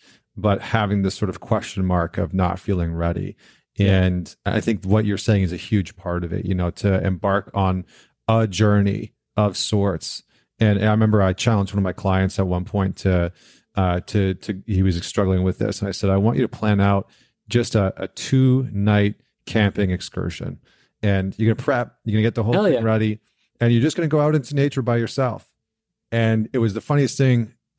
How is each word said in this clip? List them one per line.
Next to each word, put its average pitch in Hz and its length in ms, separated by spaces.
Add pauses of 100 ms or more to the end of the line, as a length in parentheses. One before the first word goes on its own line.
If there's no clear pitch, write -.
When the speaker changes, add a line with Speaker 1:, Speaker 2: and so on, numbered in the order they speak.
(360)
Speaker 1:
but 98 260
having 104 400
this 95 140
sort 98 140
of - 100
question - 460
mark 87 320
of 90 160
not 90 260
feeling 87 340
ready. 85 420 (400)
Speaker 2:
Yeah. 98 280
Speaker 1:
And 90 320 (100)
I 101 160
think 104 240
what 107 200
you're 101 120
saying 101 260
is 87 100
a 90 40
huge - 380
part 87 280
of 82 80
it, 92 140
you 92 100
know, 90 160
to 95 340
embark 98 480
on 92 320 (420)
a 113 200
journey 101 680 (220)
of 104 220
sorts. 98 680 (360)
And 104 240
I 107 80
remember 107 300
I 92 120
challenged 101 400
one 101 60
of 95 40
my 92 100
clients 95 460
at 95 80
one 90 180
point 95 320
to, 87 360 (420)
uh, 90 260
to, 95 340
to, 98 320
he 95 160
was 87 220
struggling 95 380
with 92 140
this. 107 220
And 101 100
I - 20
said, 98 180
"I 98 80
want 113 200
you 131 60
to 110 60
plan 104 300
out 101 300 (400)
just 120 260
a, 98 260
a 92 80
two-night 104 1080 (300)
camping 101 460
excursion. 90 680 (420)
And 95 380
you're 113 140
gonna - 100
prep, 123 400
you're 107 100
gonna 107 80
get 110 140
the 113 80
whole 113 100
Speaker 2:
Hell 208 120
Speaker 1:
thing 160 80
Speaker 2:
yeah. 117 100
Speaker 1:
ready, 110 380 (380)
and 120 140
you're 117 80
just 151 140
gonna 170 140
go 151 100
out 151 160
into 147 180
nature 139 300
by 117 140
yourself." 117 540 (600)
And 113 420
it 131 60
was 110 140
the 101 80
funniest 143 360
thing. 123 360 (260)